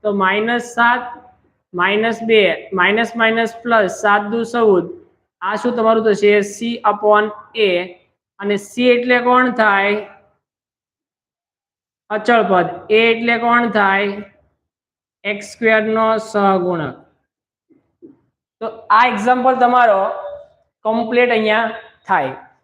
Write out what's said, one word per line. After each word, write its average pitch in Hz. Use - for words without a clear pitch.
તો 208
માઇનસ 220
સાત, 240
માઇનસ 208
બે, 214
માઇનસ 208
માઇનસ 226
પ્લસ, 220
સાત 208
દુ 233
ચૌદ. 208
આ 196
શું 240
તમારું 220
થશે? 202
C 233
upon 208
A. -
અને 202
C 247
એટલે 247
કોણ 247
થાય? 202
અચળ 220
પદ. 170
A 226
એટલે 233
કોણ 233
થાય? 202
એક્સ 202
સ્ક્વેર 220
નો 220
સહગુણક. 180
તો 226
આ 233
એક્ઝામ્પલ 247
તમારો 240
કમ્પ્લીટ 240
અહીંયા 220
થાય. 143